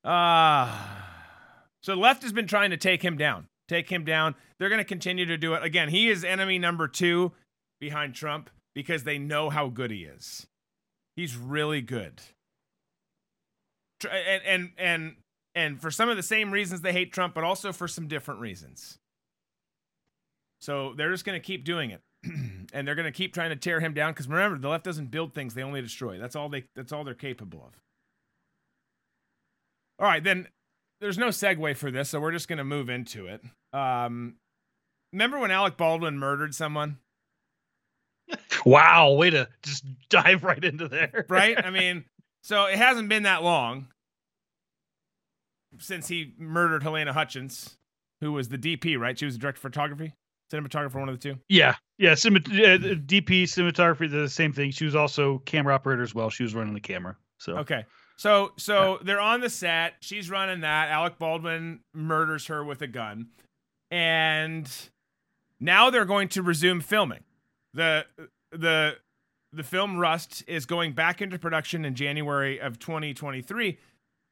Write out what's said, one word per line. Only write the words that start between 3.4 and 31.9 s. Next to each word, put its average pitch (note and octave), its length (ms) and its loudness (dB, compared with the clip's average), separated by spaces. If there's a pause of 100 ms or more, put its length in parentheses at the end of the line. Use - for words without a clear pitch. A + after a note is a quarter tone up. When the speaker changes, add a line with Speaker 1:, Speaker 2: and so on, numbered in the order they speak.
Speaker 1:
Take E3+ 200 -2
him F3 160 -4
down. D#3+ 300 0 (240)
They're F#3+ 120 0
gonna G#3+ 140 2
continue F3+ 420 -4
to E3 120 -2
do D#3+ 160 -2
it. D#3+ 100 -2
Again, D#3+ 260 0
he G#3 200 4
is F3+ 140 0
enemy F#3+ 340 0
number E3+ 300 -2
two F3 440 2 (480)
behind D3 360 -6
Trump D3+ 340 -8 (240)
because C#3+ 300 -6
they D3 160 -4
know D3 320 -2
how D3+ 160 0
good A#2+ 240 -6
he F#2 140 -10
is. - 420 -18 (680)
He's D3+ 220 -8
really D3 440 -2
good. A2+ 380 -8 (1800)
Tr-, G3+ 100 -10
and, F#3+ 340 -2
and, F3+ 360 0
and, E3 360 -2 (380)
and D3+ 280 -4
for D#3+ 100 -6
some A3+ 180 2
of A3+ 80 0
the F3+ 60 -6
same G#3+ 280 -2
reasons F#3 300 -4
they F3+ 120 -2
hate F3+ 200 -2
Trump, F3+ 220 -2
but D#3+ 80 -4
also F#3+ 280 -2
for F3 160 -8
some D#3+ 200 -10
different C#3+ 320 -8
reasons. F2 580 -14 (1600)
So C#3 340 -6
they're D3+ 160 -2
just F#3 140 -6
gonna F#3+ 140 -6
keep F3 240 -10
doing D3+ 280 -4
it. F2+ 100 -16 (220)
<clears throat> - 80 -10 (400)
And C#3 160 -8
they're D3 60 -2
gonna D#3 180 -4
keep F#3 220 -6
trying E3 160 -4
to D#3 60 -6
tear E3 240 -2
him D#3+ 160 -4
down, D3+ 180 0
'cause C3 140 -12
remember, E3+ 320 0
the C#3 100 -6
left D#3+ 140 -4
doesn't D#3 260 -8
build D#3 240 -6
things, B2+ 220 -10
they C3 80 -8
only C3+ 180 -8
destroy. A2+ 380 -10
That's A#2+ 160 -12
all D3 140 -8
they, C3+ 160 -8 (100)
that's B2+ 160 -14
all D3+ 120 -8
they're C3 120 -10
capable F#2+ 500 -14
of. - 160 -20 (2250)
All F#3+ 80 0
right, D#3+ 180 4
then F3+ 240 0 (540)
there's G3+ 160 -4
no A#3+ 120 0
segue D#3 460 0
for C#3+ 140 -8
this, C3 200 -4